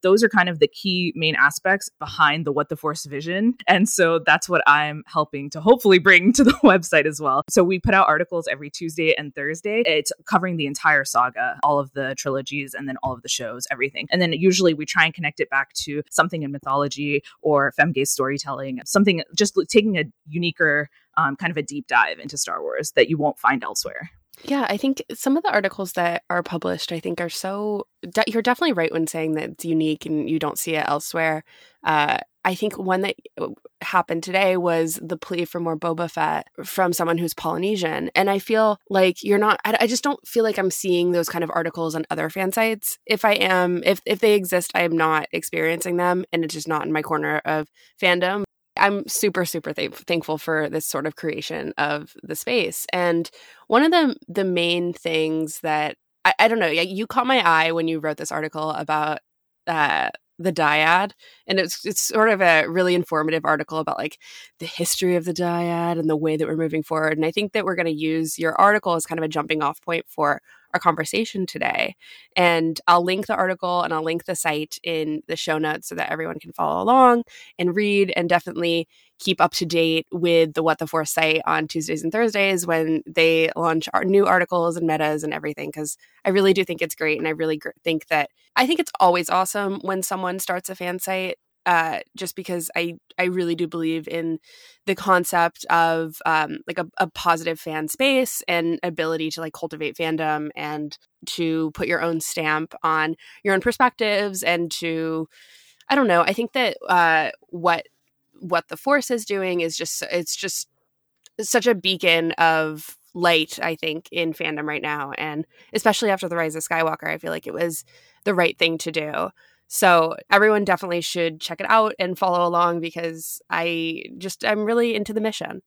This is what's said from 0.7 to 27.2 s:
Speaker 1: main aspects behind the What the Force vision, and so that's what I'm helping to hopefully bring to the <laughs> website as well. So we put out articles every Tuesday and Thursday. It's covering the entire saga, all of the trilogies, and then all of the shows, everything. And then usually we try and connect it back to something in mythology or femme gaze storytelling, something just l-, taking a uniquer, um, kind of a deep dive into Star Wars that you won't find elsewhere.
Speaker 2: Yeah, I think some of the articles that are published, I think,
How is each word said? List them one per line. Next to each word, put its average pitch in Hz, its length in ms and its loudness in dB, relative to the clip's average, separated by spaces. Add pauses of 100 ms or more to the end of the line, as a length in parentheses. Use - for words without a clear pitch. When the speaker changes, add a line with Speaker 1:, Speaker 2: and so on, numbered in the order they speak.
Speaker 1:
main 160 200 0
aspects 190 540 2 (100)
behind 151 460 0
the 147 60 -2
What 147 180 0
the 160 60 -4
Force 156 300 -6
vision, 170 500 -2 (120)
and 202 220 6
so 165 300 4
that's 156 300 2
what 175 180 4
I'm 151 400 4
helping 147 440 -4
to 156 100 -10
hopefully 202 360 6
bring 185 360 6
to 285 100 6
the 240 80 8
<laughs> - 120 0
website 170 420 6
as 151 160 -2
well. 139 280 2
So 190 140 6
we 185 160 2
put 202 160 2
out 196 120 6
articles 165 400 0
every 143 220 -6
Tuesday 160 480 0
and 143 160 -8
Thursday. 165 540 -4
It's 151 240 0 (140)
covering 180 320 0
the 147 100 -2
entire 139 380 2
saga, 123 580 -2
all 143 160 4
of 139 140 -6
the 135 220 -6
trilogies, 139 600 -6
and 139 120 -8
then 131 140 -8
all 131 120 -4
of 120 100 -12
the 151 60 -12
shows, 123 420 -6
everything. 135 400 -4
And 180 100 2
then 165 120 2
usually 180 400 4
we 151 120 -6
try 160 200 2
and 160 80 -2
connect 151 260 -6
it 156 100 -2
back 135 240 -2
to 147 360 -6
something 165 340 0
in 139 80 -6
mythology 143 720 -2 (180)
or 139 300 4
femme 180 200 2
gaze 135 200 0
storytelling, 135 720 -4
something 190 380 2 (120)
just 202 220 0
l-, - 80 2
taking 214 320 4
a 156 60 0 (240)
uniquer, 151 600 0 (280)
um, 143 180 0
kind 170 160 -4
of 143 60 -4
a 147 60 -4
deep 143 240 -8
dive 107 320 2
into - 180 -12
Star - 240 -4
Wars 67 320 -4
that - 160 4
you 160 80 2
won't 147 220 -2
find 131 240 0
elsewhere. - 460 -8 (360)
Speaker 2:
Yeah, 277 220 0
I 202 100 -2
think 269 260 -2 (100)
some 269 240 0
of 330 60 -2
the 403 80 0
articles 196 420 -2
that 170 360 0
are 175 120 -2
published, 175 500 -4
I 170 80 -6
think, 170 220 -6